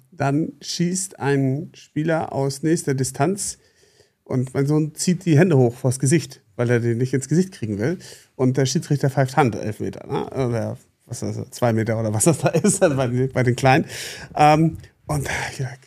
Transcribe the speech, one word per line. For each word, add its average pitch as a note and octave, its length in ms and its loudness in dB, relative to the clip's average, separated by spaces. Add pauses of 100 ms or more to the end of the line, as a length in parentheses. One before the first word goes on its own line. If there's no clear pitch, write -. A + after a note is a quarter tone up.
(120)
dann C#3+ 500 -2
schießt - 580 -4
ein C#3 560 0
Spieler - 580 -4
aus C#3 300 -2
nächster D#3+ 320 0
Distanz C#3 640 -2 (640)
und B2+ 300 -4
mein C#3 120 0
Sohn D3+ 300 0
zieht - 300 -2
die D#3 120 6
Hände E3+ 200 6
hoch B2 180 4
vors B2+ 240 -2
Gesicht, C3+ 420 0 (160)
weil A#2+ 140 0
er A#2+ 100 4
den A#2 160 0
nicht B2+ 160 -2
ins C3+ 160 -4
Gesicht F#3 240 0
kriegen G#2+ 240 -6
will. D3 220 -2 (360)
Und B2+ 220 0
der C#3 80 2
Schiedsrichter C#3+ 440 0
pfeift B2+ 280 0
Hand, C3 180 4
elf G#2 240 -6
Meter, G2 280 -8
ne? - 240 -4
Oder A#2 460 -4 (280)
was - 180 -12
ist G#2+ 140 -6
das, A2 140 -10
zwei A#2+ 200 0
Meter A2 260 0
oder A2 160 -2
was - 120 -2
das D#3+ 140 4
da - 100 0
ist, F#3 340 2
<laughs> - 0 -
also D3 140 2
bei, C3 100 0 (240)
bei B2+ 120 0
den A#2+ 120 2
Kleinen. C3+ 300 4 (500)
Ähm, D#3 420 4 (280)
und D3 200 -4 (320)
ja, C3 120 -6 (180)